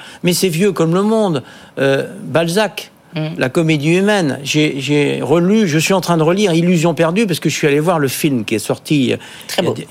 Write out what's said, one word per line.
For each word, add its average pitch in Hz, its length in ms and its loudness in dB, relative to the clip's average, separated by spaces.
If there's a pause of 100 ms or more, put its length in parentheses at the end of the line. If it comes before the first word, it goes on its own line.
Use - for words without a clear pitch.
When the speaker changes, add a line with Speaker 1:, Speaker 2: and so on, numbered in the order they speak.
(220)
Speaker 1:
mais 175 120 0
c'est 190 160 0
vieux 180 220 0
comme 165 220 0
le 190 80 2
monde. 208 400 0 (360)
Euh, 135 280 0 (160)
Balzac, 170 680 -2 (260)
Speaker 2:
Mm. 156 220 -4
Speaker 1:
La 127 100 0
comédie 160 480 2
humaine. 190 480 0
J'ai, 151 340 0
j'ai 139 420 0
relu, 185 460 2
je 151 140 0
suis 190 140 0
en 185 60 2
train 170 160 0
de 156 60 2
relire 185 300 2
Illusion 170 420 2
perdue 170 320 0
parce 170 140 -2
que 165 80 -2
je 147 80 -2
suis 160 100 -2
allé 143 140 2
voir 165 180 0
le 143 80 0
film 127 380 -2
qui 110 100 -4
est 104 60 -2
sorti, 123 520 0
euh, 104 40 -2 (320)
Speaker 2:
Très - 140 -4
Speaker 1:
il - 20 -2
y - 20 0
a 139 40 0
Speaker 2:
beau. - 40 -4
Speaker 1:
di-, - 160 -10